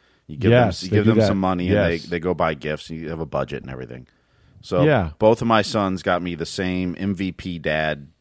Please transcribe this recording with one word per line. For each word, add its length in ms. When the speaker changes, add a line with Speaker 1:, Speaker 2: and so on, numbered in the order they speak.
Speaker 1:
you 100
give 140
Speaker 2:
Yes, 300
Speaker 1:
them, 40
you 60
Speaker 2:
they 60
Speaker 1:
give 80
Speaker 2:
do 40
Speaker 1:
them 120
Speaker 2:
that. 60
Speaker 1:
some 120
money 300
and 40
Speaker 2:
Yes. 300
Speaker 1:
they, 60
they 100
go 160
buy 180
gifts 380
and 100
you 80
have 100
a 60
budget 380
and 80
everything. 340
So 220
Speaker 2:
Yeah. 340
Speaker 1:
both 240
of 60
my 160
sons 400
got 180
me 140
the 100
same 540
M 160
V 160
P 260
dad, 520